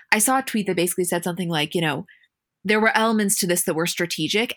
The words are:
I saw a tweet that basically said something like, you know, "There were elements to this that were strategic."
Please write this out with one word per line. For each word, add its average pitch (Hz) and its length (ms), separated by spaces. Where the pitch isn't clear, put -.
I 214 80
saw 262 200
a 262 40
tweet 214 240
that 190 100
basically 180 280
said 175 180
something 175 260
like, 156 280
you 180 40
know, 156 260
"There 214 160
were 220 160
elements 220 420
to - 80
this 175 180
that 175 100
were 160 120
strategic." 170 680